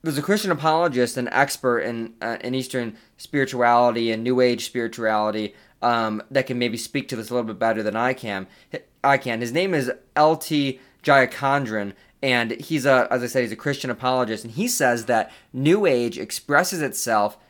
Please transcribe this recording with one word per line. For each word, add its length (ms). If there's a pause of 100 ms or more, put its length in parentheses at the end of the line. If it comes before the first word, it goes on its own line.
There's 160
a 40
Christian 280
apologist 640
and 160
expert 480
in, 400
uh, 220
in 120
Eastern 440 (180)
spirituality 960
and 100
New 200
Age 240
spirituality, 880 (260)
um, 500
that 160
can 120
maybe 180
speak 320
to 80
this 140
a 40
little 120
bit 120
better 240
than 140
I 160
can. 340 (560)
I 140
can. 240
His 120
name 200
is 180 (240)
L 220
T 440 (220)
Jayakandran, 920 (280)
and 300
he's 320
a, 260
as 120
I 40
said, 160
he's 100
a 40
Christian 340
apologist, 540
and 100
he 140
says 380
that 260 (200)
New 340
Age 320
expresses 640
itself 560 (120)